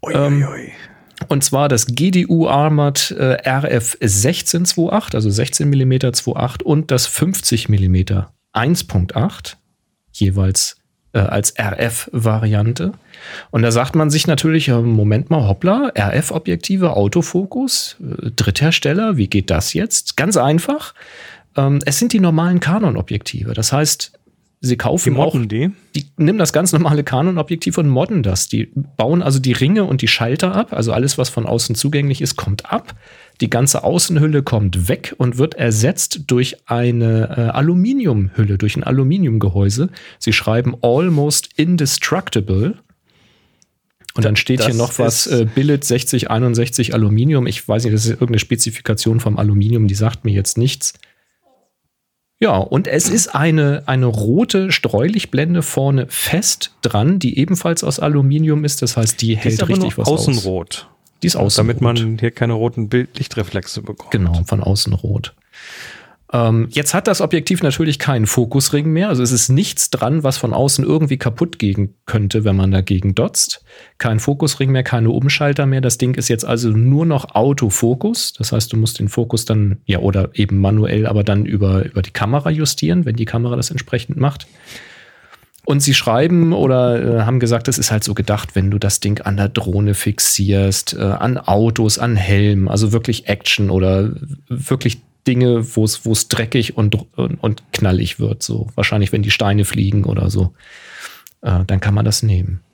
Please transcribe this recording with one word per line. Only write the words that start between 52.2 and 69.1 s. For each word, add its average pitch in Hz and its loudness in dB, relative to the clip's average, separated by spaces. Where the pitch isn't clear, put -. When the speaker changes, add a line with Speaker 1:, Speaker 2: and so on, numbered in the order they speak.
Speaker 2:
Ja, 196 4
und 135 0
es 156 0
ist - -2
eine, 147 2
eine 131 2
rote 139 0
Streulichtblende 160 0
vorne 135 0
fest - -4
dran, 120 2
die 127 0
ebenfalls 170 0
aus - -2
Aluminium 151 2
ist. 143 -2
Das 123 -2
heißt, 113 0
die 113 0
Speaker 1:
Die 110 2
Speaker 2:
hält 113 0
Speaker 1:
ist 107 0
aber - -2
Speaker 2:
richtig 185 0
Speaker 1:
nur 120 -2
Speaker 2:
was 139 4
aus. 156 0
Speaker 1:
außenrot. 95 -4
Speaker 2:
Die 170 2
ist 170 0
Speaker 1:
Damit 98 0
Speaker 2:
außenrot. 110 0
Speaker 1:
man 117 0
hier 117 -2
keine 117 -2
roten 113 -2
Bild-, 123 -2
Lichtreflexe - -6
bekommt. - -14
Speaker 2:
Genau, 85 2
von 101 -2
außen 95 0
rot. - -4
Ähm, 113 2
jetzt - -2
hat 190 0
das 202 2
Objektiv 160 0
natürlich 151 0
keinen 120 0
Fokusring 139 0
mehr. 180 0